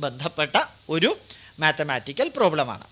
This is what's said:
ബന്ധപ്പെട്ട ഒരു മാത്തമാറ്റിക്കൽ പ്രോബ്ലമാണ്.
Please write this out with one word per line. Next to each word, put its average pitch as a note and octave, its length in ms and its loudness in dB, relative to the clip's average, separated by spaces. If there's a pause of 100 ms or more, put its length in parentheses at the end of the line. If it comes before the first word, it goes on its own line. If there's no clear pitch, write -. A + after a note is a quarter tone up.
ബന്ധപ്പെട്ട D3 520 -2 (380)
ഒരു F3+ 160 4 (520)
മാത്തമാറ്റിക്കൽ D3+ 760 0
പ്രോബ്ലമാണ്. D#3 560 0